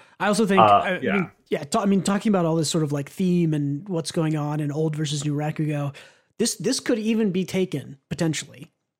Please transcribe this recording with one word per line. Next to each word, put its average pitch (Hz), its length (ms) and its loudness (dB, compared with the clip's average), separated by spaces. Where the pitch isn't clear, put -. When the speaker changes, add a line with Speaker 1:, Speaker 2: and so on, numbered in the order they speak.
Speaker 1:
I 190 100 0
also 214 180 2
think, 190 140 6
Speaker 2:
Uh, 220 40 12
Speaker 1:
I, 202 300 8
I 165 60 -6
Speaker 2:
yeah. 127 120 -2
Speaker 1:
mean, 190 180 -2
yeah, 160 160 -4
ta-, 214 180 -2
I - 40 -2
mean, 196 160 4
talking 202 280 0
about 180 160 2
all 160 100 2
this 156 140 0
sort 160 120 0
of, 143 100 -2
like, 143 180 -4
theme 175 440 2
and 147 340 -4
what's 165 220 -4
going 156 260 0
on 147 220 -4
in 147 140 -4
old 156 240 -2
versus 147 280 -4
new 147 100 -2
Rakugo, 147 600 -4
this, 233 180 -2
this 208 240 -2
could 240 180 0
even 220 320 0
be 180 140 0
taken 143 540 -4
potentially, 156 640 -4